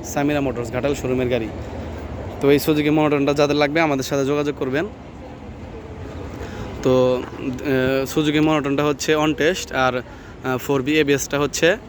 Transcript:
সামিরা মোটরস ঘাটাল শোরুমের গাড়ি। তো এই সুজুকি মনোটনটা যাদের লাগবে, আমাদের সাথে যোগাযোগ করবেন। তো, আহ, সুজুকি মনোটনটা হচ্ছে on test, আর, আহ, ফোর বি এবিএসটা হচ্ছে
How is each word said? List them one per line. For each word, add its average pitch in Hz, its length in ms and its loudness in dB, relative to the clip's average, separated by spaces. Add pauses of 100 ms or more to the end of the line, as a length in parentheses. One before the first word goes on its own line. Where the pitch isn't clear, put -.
সামিরা 147 360 0
মোটরস 120 300 -2
ঘাটাল 135 240 0
শোরুমের 127 340 0
গাড়ি। 117 200 0 (920)
তো 139 100 4
এই 143 80 8
সুজুকি 151 320 2
মনোটনটা 147 440 4
যাদের 143 220 4
লাগবে, 147 240 4
আমাদের 143 240 2
সাথে 139 220 0
যোগাযোগ 147 320 0
করবেন। 143 280 -2 (2000)
তো, 127 400 4
আহ, 131 840 -2
সুজুকি 151 340 2
মনোটনটা 147 440 2
হচ্ছে 147 320 2
on 151 180 2
test, 160 400 0
আর, 131 220 2
আহ, - 640 -6
ফোর 139 240 0
বি 151 160 2
এবিএসটা 143 400 2
হচ্ছে 165 380 2 (120)